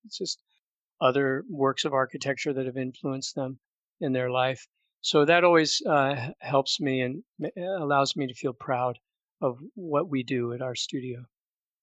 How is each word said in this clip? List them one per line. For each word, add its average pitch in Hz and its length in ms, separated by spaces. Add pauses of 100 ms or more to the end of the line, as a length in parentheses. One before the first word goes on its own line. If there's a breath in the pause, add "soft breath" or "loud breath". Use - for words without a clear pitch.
It's - 120
just - 240 (600)
other 135 480
works 135 340
of 147 100
architecture 135 600
that 131 120
have 127 120
influenced 131 580
them 131 240 (400)
in 135 140
their 127 180
life. 127 360 (340)
So 147 240
that 170 180
always, 165 420
uh, 143 320
h-, 127 220
helps 135 400
me 131 220
and 131 220 (140)
ma-, 151 120 (300)
allows 143 360
me 139 120
to 123 60
feel 131 200
proud 123 460 (420)
of 127 180 (160)
what 165 340
we 135 140
do 120 300
at 123 80
our 127 120
studio. 123 520 (580)